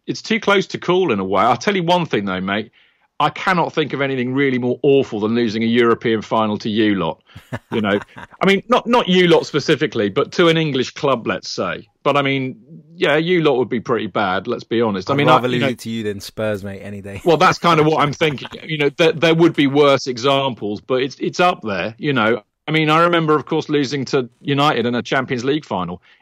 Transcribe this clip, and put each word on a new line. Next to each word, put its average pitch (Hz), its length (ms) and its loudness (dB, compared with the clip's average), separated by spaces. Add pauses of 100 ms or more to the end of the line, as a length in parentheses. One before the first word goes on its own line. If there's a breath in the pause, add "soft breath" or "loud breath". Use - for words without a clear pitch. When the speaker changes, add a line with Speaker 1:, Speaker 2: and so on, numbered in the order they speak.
Speaker 1:
it's - 160 -8
too 226 180 -2
close 202 280 2
to - 100 -10
call 175 340 2
in 98 80 0
a 95 40 -2
way. 101 180 2
I'll 120 140 4
tell 202 200 -2
you 175 80 -2
one 175 220 2
thing 107 180 -2
though, 92 160 -4
mate. 98 320 -4 (460 soft breath)
I 147 120 2
cannot 170 420 -2
think 143 220 -2
of 135 80 -4
anything 131 320 -2
really 135 240 0
more 123 240 -2
awful 135 380 2
than 107 140 0
losing 113 280 0
a 113 40 0
European 117 540 2
final 107 380 -2
to 120 100 -8
you 107 280 2
lot. 82 260 -4 (480 loud breath)
You 120 100 -2
know, 101 180 0 (100)
<laughs> - 80 -20 (260 loud breath)
I - 20 0
mean, 190 240 2
not, 240 180 2
not 233 220 2
you 180 200 4
lot 160 180 4
specifically, 135 640 0
but 139 220 -2
to 175 160 4
an 165 100 4
English 131 320 -2
club, 127 360 -2
let's 95 220 -6
say. 87 400 -6 (140)
But 143 160 2
I 143 40 2
mean, 135 600 -6 (120)
yeah, 170 220 2
you 170 260 2
lot 143 140 4
would 120 140 0
be 113 100 -2
pretty 110 280 -4
bad. 95 380 -2
Let's 117 180 -6
be 117 180 0
honest. 98 260 -2
I 139 60 0
Speaker 2:
I'd - 20 -2
Speaker 1:
mean, 143 140 2
I, 127 60 6
Speaker 2:
rather 120 120 0
Speaker 1:
you 123 60 -2
Speaker 2:
lose 123 80 0
Speaker 1:
know, 139 60 0
Speaker 2:
it 120 100 -6
to 113 120 -12
you 113 120 -6
than 101 180 -6
Spurs, 107 420 -6
mate, 98 180 -12
any 101 200 -14
day. 98 240 -14
Speaker 1:
Well, 160 140 4
that's 175 200 4
kind 165 220 2
of 151 60 4
what 156 160 0
I'm 143 100 0
thinking. 151 420 -4
Speaker 2:
<laughs> - 100 -16
Speaker 1:
You 160 140 -8
know, 143 120 2
there, 160 220 2
there 165 220 2
would 165 200 4
be 147 140 2
worse 139 400 4
examples, 123 760 -2
but 127 200 -2
it's, 139 160 -6
it's 180 220 -4
up 180 220 2
there. 101 340 -6
You 147 160 -4
know, 117 300 2 (260)
I - 40 -4
mean, 156 180 2
I 160 140 4
remember, 165 300 2
of 135 120 0
course, 156 240 -4
losing 143 360 0
to 127 220 -2 (140)
United 139 420 0
in 120 100 -2
a 120 80 -2
Champions 131 400 -2
League 147 220 -2
final. 90 380 -6 (200 soft breath)